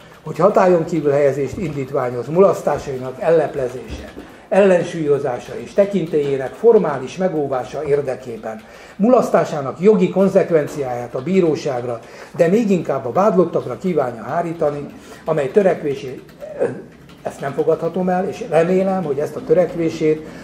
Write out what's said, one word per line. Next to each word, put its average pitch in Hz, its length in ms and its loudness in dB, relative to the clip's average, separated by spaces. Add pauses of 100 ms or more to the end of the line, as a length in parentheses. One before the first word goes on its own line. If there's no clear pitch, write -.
(220)
hogy - 160 -10
hatályon 180 460 4
kívül 151 260 0
helyezést 139 460 0
indítványoz 131 720 -4
mulasztásainak 147 920 0
elleplezése, 135 920 -2 (360)
ellensúlyozása 156 1120 2
és 117 140 -12
tekintélyének 156 800 0
formális 165 640 2
megóvása 147 680 -4
érdekében, 123 800 -4 (340)
mulasztásának 156 840 2
jogi 185 280 6
konzekvenciáját 151 1080 0
a 127 80 -6
bíróságra, 139 800 0 (360)
de 170 120 4
még 202 220 2
inkább 139 360 0
a 120 60 -4
vádlottakra 170 640 2
kívánja 131 440 -2
hárítani, 147 640 -4 (380)
amely 156 260 -2
törekvését, 151 720 0 (1000)
ezt - 180 -10
nem 139 120 -6
fogadhatom 160 560 0
el, 185 200 0
és - 220 -8
remélem, 185 540 2
hogy 143 140 -2
ezt 143 180 -4
a - 80 -8
törekvését 160 800 2 (180)